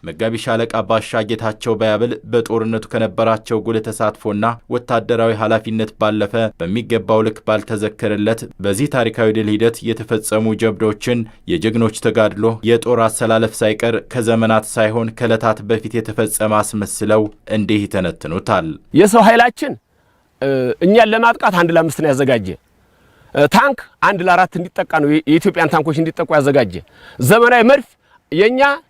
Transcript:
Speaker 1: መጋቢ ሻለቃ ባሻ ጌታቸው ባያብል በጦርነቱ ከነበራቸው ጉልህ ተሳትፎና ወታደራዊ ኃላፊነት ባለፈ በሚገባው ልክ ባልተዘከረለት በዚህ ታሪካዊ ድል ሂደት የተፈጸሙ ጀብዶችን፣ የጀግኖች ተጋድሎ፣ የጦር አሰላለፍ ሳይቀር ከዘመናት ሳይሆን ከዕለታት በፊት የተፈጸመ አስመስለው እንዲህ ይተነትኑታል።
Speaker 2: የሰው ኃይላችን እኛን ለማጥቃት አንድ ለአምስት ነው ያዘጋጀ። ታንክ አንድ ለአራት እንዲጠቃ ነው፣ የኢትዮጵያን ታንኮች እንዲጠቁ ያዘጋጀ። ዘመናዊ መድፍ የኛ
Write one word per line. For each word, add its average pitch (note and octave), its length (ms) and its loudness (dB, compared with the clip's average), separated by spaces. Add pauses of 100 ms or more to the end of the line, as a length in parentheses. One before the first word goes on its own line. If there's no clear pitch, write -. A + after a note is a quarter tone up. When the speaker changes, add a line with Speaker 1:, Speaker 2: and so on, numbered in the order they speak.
Speaker 1:
መጋቢ F#2+ 340 -6
ሻለቃ A2+ 440 -4
ባሻ A2 420 -2
ጌታቸው A2 520 -4
ባያብል A2 360 0 (140)
በጦርነቱ A2+ 640 -2
ከነበራቸው A2 720 -2
ጉልህ A2 240 -2
ተሳትፎና G#2+ 600 -4 (240)
ወታደራዊ A#2 640 0
ኃላፊነት A2 600 -2
ባለፈ G#2+ 400 -2 (220)
በሚገባው A2 680 -2
ልክ A2 220 -2
ባልተዘከረለት G#2+ 960 -4 (180)
በዚህ G2+ 300 -2
ታሪካዊ A2+ 440 0
ድል G#2+ 160 -2
ሂደት A2+ 340 0
የተፈጸሙ A2 720 -2
ጀብዶችን፣ A2 640 -2 (280)
የጀግኖች A2 540 -2
ተጋድሎ፣ A2 520 0 (100)
የጦር A#2 380 2
አሰላለፍ A2+ 540 0
ሳይቀር A2 420 -2 (120)
ከዘመናት A2+ 580 0
ሳይሆን A2+ 460 -2
ከዕለታት A2+ 500 0
በፊት A2 320 -4
የተፈጸመ A2 640 -2
አስመስለው G#2+ 680 -2 (260)
እንዲህ G#2+ 320 0
ይተነትኑታል። F2+ 880 -4 (240)
Speaker 2:
የሰው G3+ 300 6
ኃይላችን A#3 520 2 (1040)
እኛን G#3+ 280 4
ለማጥቃት A3+ 460 0
አንድ F3 160 4
ለአምስት E3 280 2
ነው D#3 100 0
ያዘጋጀ። B2+ 400 0 (1000)
ታንክ C4 300 2 (220)
አንድ F#3 200 2
ለአራት F3+ 340 2
እንዲጠቃ - 420 -6
ነው፣ D3 140 2
የኢትዮጵያን D#3+ 580 2
ታንኮች D#3 280 0
እንዲጠቁ D#3+ 340 -4
ያዘጋጀ። C3 440 2 (440)
ዘመናዊ A#3 460 6
መድፍ C4+ 220 4 (440)
የኛ A3+ 300 2 (280)